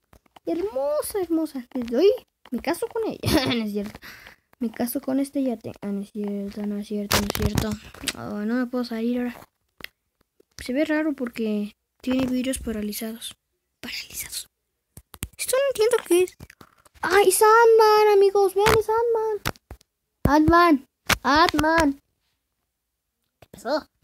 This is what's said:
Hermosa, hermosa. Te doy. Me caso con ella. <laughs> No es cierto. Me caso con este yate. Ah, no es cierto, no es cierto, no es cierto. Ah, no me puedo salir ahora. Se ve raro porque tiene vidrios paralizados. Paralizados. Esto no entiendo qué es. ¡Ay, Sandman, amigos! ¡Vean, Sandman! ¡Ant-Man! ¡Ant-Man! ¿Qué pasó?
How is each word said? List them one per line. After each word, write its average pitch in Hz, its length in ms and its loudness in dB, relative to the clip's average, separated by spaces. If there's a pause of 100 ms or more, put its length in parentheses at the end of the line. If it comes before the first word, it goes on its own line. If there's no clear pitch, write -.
(460)
Hermosa, 466 760 -4
hermosa. 320 480 -4
Te 262 100 -8
doy. 247 320 2 (400)
Me 233 80 -6
caso - 280 -4
con 453 220 -6
ella. - 360 -2
<laughs> 254 100 -2
No 226 80 -2
es 208 80 -6
cierto. 202 280 -8 (600)
Me 233 100 -4
caso 247 300 -6
con 269 220 -4
este 277 220 -4
yate. 233 280 -6 (100)
Ah, 202 60 -10
no 202 140 -6
es 202 100 -14
cierto, 202 540 -8
no 208 120 -6
es 208 100 -10
cierto, 208 340 -2
no 208 60 -4
es - 100 -6
cierto. 214 320 -2 (460)
Ah, 208 300 -8
no 226 100 -2
me 254 100 -2
puedo 247 180 -6
salir 240 360 -6
ahora. 247 200 -8 (1160)
Se - 160 -8
ve 285 100 0
raro 311 300 -2
porque 214 600 -6 (280)
tiene 254 240 -2
vidrios 254 340 -4
paralizados. 220 800 -10 (420)
Paralizados. - 720 -14 (880)
Esto - 180 -4
no 554 140 2
entiendo 440 360 2
qué 359 180 4
es. - 140 -6 (640)
¡Ay, 370 300 4
Sandman, 427 840 6
amigos! 392 420 4
¡Vean, 403 120 4 (160)
Sandman! 440 580 -2 (840)
¡Ant-Man! 311 640 4 (340)
¡Ant-Man! 302 800 2 (1400)
¿Qué - 120 -20
pasó? - 360 -4 (160)